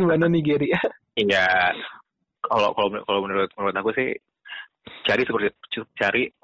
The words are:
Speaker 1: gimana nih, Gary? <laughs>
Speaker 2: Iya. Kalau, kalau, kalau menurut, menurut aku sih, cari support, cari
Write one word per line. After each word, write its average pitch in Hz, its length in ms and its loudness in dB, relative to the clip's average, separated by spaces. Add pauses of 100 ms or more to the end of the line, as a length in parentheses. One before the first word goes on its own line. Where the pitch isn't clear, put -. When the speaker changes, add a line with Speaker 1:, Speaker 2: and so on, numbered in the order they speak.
Speaker 1:
gimana 165 240 4
nih, 170 160 2
Gary? 147 280 0
<laughs> - 280 -2 (160)
Speaker 2:
Iya. 92 560 2 (760)
Kalau, 104 320 2
kalau, 104 320 0
kalau 98 160 2
menurut, 98 320 0
menurut 98 160 -2
aku 98 240 -2
sih, 131 160 -2 (880)
cari 117 240 0
support, 104 240 0 (480)
cari 107 320 0 (140)